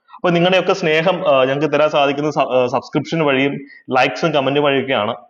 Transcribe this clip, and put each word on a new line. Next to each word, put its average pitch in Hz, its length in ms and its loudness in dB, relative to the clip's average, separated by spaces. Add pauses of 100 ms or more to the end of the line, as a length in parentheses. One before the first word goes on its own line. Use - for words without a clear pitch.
(160)
അപ്പൊ 180 140 -2
നിങ്ങളുടെയൊക്കെ 180 440 2
സ്നേഹം, 160 640 0
ആ, 131 100 4
ഞങ്ങൾക്ക് 143 300 -2
തരാൻ 151 140 2
സാധിക്കുന്നത് 143 440 0
സ-, 151 60 -4
ആ, 127 280 0
subscription 151 580 -4
വഴിയും 139 280 0 (380)
likes-ും 143 400 0
comment-ും 143 320 0
വഴിയൊക്കെയാണ്. 131 520 0 (140)